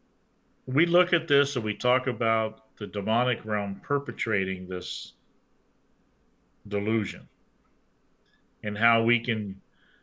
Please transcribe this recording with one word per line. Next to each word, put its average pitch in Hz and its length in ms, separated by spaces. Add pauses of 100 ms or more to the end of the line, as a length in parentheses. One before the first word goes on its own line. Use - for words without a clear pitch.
(640)
We 135 200
look 175 280
at 160 140
this 139 280
and 117 80
we 107 100
talk 127 340
about 113 720
the 104 100
demonic 113 580
realm 101 360
perpetrating 98 840
this - 460 (1500)
delusion 101 600 (1400)
and 104 140
how 117 260
we 117 160
can 107 400 (440)